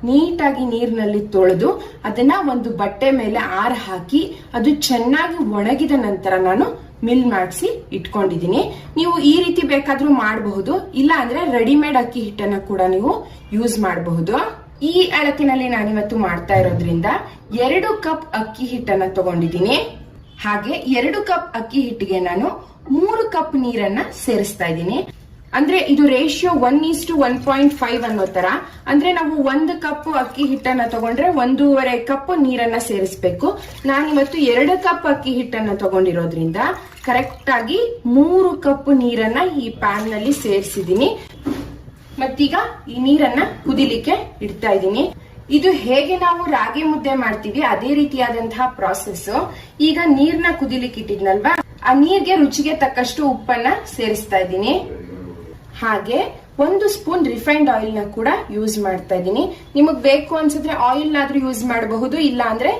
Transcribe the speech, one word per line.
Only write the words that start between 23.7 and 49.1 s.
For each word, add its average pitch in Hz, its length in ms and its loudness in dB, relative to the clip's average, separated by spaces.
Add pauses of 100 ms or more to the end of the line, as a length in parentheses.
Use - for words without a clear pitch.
ಸೇರಿಸ್ತಾ 202 400 0
ಇದ್ದೀನಿ. 170 340 -2 (580)
ಅಂದ್ರೆ 359 200 4 (140)
ಇದು 294 140 6
ರೇಷಿಯೋ 294 460 2 (140)
ಒನ್ 262 140 4
is 320 260 0
to 339 160 -2
ಒನ್ 247 140 2 (100)
ಪಾಯಿಂಟ್ 277 280 4
ಫೈವ್ 240 300 -2
ಅನ್ನೋ 214 220 0
ತರ. 180 180 -2 (420)
ಅಂದ್ರೆ 294 260 4
ನಾವು 320 200 0 (200)
ಒಂದು 311 280 0
ಕಪ್ 294 280 -6 (100)
ಅಕ್ಕಿ 254 320 -2
ಹಿಟ್ಟನ್ನ 254 380 0
ತಗೊಂಡ್ರೆ 233 400 0
ಒಂದೂವರೆ 269 680 2 (160)
ಕಪ್ - 200 -4 (120)
ನೀರನ್ನ 233 360 0
ಸೇರಿಸ್ಬೇಕು. 190 720 -2 (380)
ನಾನಿವತ್ತು 285 520 2
ಎರಡು 277 440 4
ಕಪ್ 349 240 0
ಅಕ್ಕಿ 277 260 0
ಹಿಟ್ಟನ್ನ 220 420 -2
ತಗೊಂಡಿರೋದ್ರಿಂದ 170 840 0 (500)
ಕರೆಕ್ಟ್ 262 440 -2
ಆಗಿ 247 280 0 (280)
ಮೂರು 339 460 4 (140)
ಕಪ್ 277 280 0
ನೀರನ್ನ 240 460 2 (220)
ಈ 226 60 -6
ಪ್ಯಾನ್ 214 420 -2
ನಲ್ಲಿ 220 220 -2
ಸೇರಿಸಿದ್ದೀನಿ. 196 760 0 (1120)
ಮತ್ತೀಗ 269 360 0 (340)
ಈ 233 100 -10
ನೀರನ್ನ 269 440 4 (220)
ಕುದಿಲಿಕ್ಕೆ 269 520 0 (260)
ಇಡ್ತಾ 208 280 -4
ಇದ್ದೀನಿ. 196 340 2 (460)
ಇದು 302 220 4
ಹೇಗೆ 277 440 0
ನಾವು 349 340 2
ರಾಗಿ 254 320 -2
ಮುದ್ದೆ 294 320 0
ಮಾಡ್ತೀವಿ 214 460 -4
ಅದೇ 247 340 0
ರೀತಿಯಾದಂತಹ 240 840 -2
ಪ್ರಾಸೆಸ್. 190 520 -6 (520)